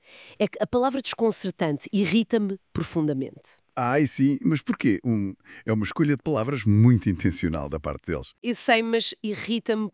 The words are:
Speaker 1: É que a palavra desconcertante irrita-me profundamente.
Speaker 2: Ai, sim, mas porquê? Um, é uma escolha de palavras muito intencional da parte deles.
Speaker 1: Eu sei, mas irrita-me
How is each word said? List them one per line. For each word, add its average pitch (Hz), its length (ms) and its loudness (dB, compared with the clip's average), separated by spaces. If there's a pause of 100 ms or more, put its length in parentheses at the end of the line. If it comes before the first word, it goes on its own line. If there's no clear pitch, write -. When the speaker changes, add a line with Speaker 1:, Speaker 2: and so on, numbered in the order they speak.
(380)
Speaker 1:
É 208 100 2
que - 140 -8
a 214 60 -2
palavra 254 340 0
desconcertante 185 920 -2
irrita-me 202 680 0 (140)
profundamente. 151 840 -4 (140)
Speaker 2:
Ai, 131 320 2
sim, 139 380 2
mas 160 180 2
porquê? 120 400 0
Um, 104 320 -2 (320)
é 113 60 -2
uma 110 140 0
escolha 147 320 0
de - 40 -12
palavras 127 440 -2
muito 107 440 6
intencional 80 600 -2
da 78 100 -6
parte 76 320 -8
deles. 69 220 -8 (100)
Speaker 1:
Eu 240 100 -2
sei, 226 300 2
mas 226 400 -2
irrita-me 214 720 -4